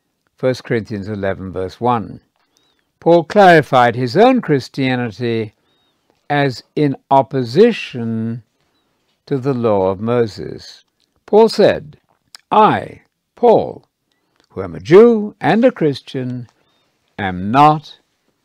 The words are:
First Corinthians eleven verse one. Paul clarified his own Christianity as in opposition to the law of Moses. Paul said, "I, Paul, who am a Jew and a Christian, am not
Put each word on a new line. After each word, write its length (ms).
First 280
Corinthians 440
eleven 420
verse 300
one. 400
Paul 240
clarified 680
his 220
own 240
Christianity 1120
as 340
in 220
opposition 1300
to 120
the 160
law 360
of 100
Moses. 840
Paul 220
said, 500
"I, 520
Paul, 500
who 120
am 120
a 60
Jew 600
and 240
a 80
Christian, 760
am 320
not 480